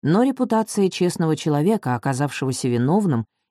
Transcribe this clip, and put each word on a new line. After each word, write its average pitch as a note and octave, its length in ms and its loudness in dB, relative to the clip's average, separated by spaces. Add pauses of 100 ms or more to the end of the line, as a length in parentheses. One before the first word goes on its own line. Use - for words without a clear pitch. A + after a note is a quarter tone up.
Но E3+ 200 4
репутация A3 680 0
честного E3 460 0
человека, D3+ 580 0
оказавшегося C3+ 720 -4
виновным, B2+ 580 0 (240)